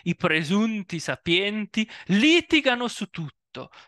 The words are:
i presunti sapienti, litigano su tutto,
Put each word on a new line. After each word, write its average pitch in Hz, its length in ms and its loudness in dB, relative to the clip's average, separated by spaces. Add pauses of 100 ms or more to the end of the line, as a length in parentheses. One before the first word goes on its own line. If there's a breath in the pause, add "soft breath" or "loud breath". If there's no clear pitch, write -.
i 175 120 0
presunti 180 840 0
sapienti, 202 880 -2 (180 loud breath)
litigano 269 840 2
su - 220 -8
tutto, - 600 -14 (160 loud breath)